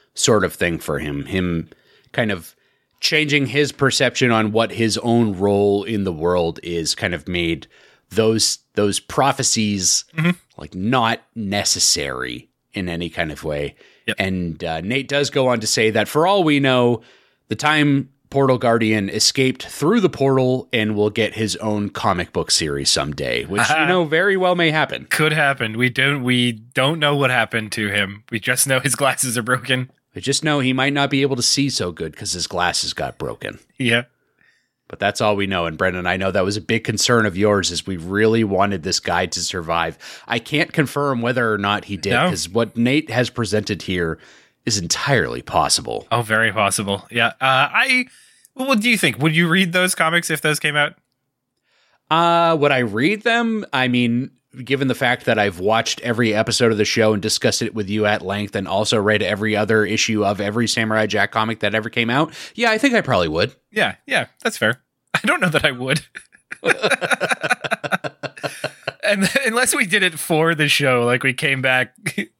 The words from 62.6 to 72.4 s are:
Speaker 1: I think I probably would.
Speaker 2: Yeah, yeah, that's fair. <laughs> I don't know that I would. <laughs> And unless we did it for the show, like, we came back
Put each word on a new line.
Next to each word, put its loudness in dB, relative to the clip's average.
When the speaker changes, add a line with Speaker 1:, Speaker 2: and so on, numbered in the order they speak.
Speaker 1:
I 2
think 2
I 2
probably 0
would. -2
Speaker 2:
Yeah, -2
yeah, -2
that's -4
fair. 0
<laughs> -8
I -4
don't 2
know 2
that 2
I 0
would. -2
<laughs> -2
And 0
unless 2
we 0
did 2
it -2
for 2
the 2
show, 2
like, 2
we 2
came -2
back 0